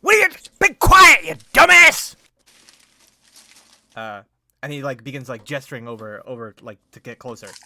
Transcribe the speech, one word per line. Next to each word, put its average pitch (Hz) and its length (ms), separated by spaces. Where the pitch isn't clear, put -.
Will 403 180
you 392 80
be 392 140
quiet, 349 500
you 156 100
dumbass? 349 640
Uh, 110 280
and 139 100
he, 143 100
like, 131 200
begins, 131 260
like, 117 160
gesturing 135 440
over, 110 380
over, 117 340
like, 110 180
to - 80
get 120 180
closer. 117 300